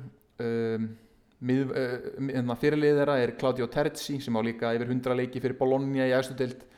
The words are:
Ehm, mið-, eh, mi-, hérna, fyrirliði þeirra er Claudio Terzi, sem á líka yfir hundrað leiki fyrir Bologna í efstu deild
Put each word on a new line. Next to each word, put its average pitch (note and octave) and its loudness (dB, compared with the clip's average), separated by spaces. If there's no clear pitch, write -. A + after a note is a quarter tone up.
Ehm, A2+ -2
mið-, B2+ 0
eh, B2 -2
mi-, C3+ -4
hérna, A#2+ -2
fyrirliði D3 4
þeirra C#3+ 4
er A#2 -2
Claudio B2+ 2
Terzi, D3 -2
sem A#2 0
á - 2
líka A#2 -2
yfir B2 -2
hundrað B2+ 0
leiki B2+ -4
fyrir B2 -2
Bologna C3+ 2
í B2+ 4
efstu C3 0
deild - -4